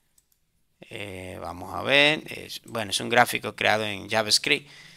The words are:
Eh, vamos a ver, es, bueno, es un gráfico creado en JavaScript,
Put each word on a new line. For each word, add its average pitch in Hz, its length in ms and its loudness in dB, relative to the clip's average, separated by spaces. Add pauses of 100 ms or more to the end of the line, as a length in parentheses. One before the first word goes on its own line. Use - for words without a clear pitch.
(880)
Eh, 92 500 -12
vamos 90 360 -10
a 90 80 -4
ver, 143 440 4
es, - 380 -12
bueno, 107 280 -6
es - 80 0
un 117 100 -6
gráfico 117 440 4
creado 107 300 2
en 98 240 -6
JavaScript, 110 600 0 (280)